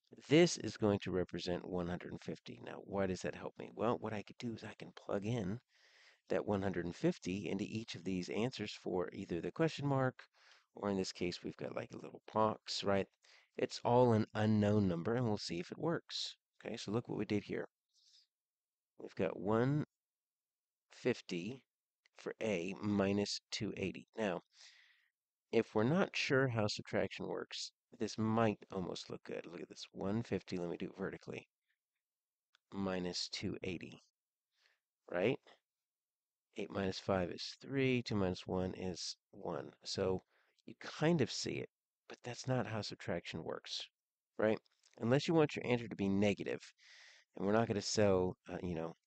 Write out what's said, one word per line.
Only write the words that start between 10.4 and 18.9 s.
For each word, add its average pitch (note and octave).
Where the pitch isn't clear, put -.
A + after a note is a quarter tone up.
or G2+
in G2
this F#2+
case, F2+
we've -
got, -
like, -
a -
little -
box, -
right? G2
It's -
all A#2+
an A2
unknown G#2+
number, F2
and B2+
we'll G#2
see -
if -
it -
works. -
Okay, A2+
so G2+
look A#2
what G2+
we G#2
did G#2
here. -